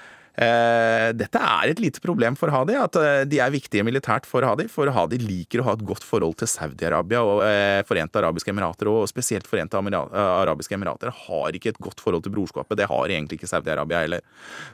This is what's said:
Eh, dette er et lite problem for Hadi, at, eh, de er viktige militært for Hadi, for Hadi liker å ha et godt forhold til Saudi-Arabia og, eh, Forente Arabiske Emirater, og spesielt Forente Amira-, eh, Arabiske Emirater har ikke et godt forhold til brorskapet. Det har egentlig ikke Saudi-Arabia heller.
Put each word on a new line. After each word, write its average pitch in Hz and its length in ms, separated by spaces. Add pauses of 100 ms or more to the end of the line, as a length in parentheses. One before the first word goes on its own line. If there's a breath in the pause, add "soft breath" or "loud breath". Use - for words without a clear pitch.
(340 loud breath)
Eh, 117 800
dette 117 240
er 107 320
et 170 80
lite 185 240
problem 135 320
for 156 160
Hadi, 143 240
at, 226 220
eh, 147 260
de 143 160
er 139 160
viktige 107 320
militært 120 400
for 123 160
Hadi, 127 240
for 147 240
Hadi 98 320
liker 101 380
å 127 80
ha 101 60
et 110 120
godt 98 160
forhold 82 380
til 113 100
Saudi-Arabia 82 720
og, 101 220
eh, 101 400
Forente 85 340
Arabiske 85 320
Emirater, 98 380
og 107 180
spesielt 113 400
Forente 95 320
Amira-, 95 320
eh, 95 340
Arabiske 80 300
Emirater 98 380
har 80 400
ikke 92 160
et 107 100
godt - 220
forhold 85 240
til 98 80
brorskapet. 90 440
Det 101 120
har 65 180
egentlig 80 320
ikke 87 80
Saudi-Arabia 80 540
heller. 82 220 (520 loud breath)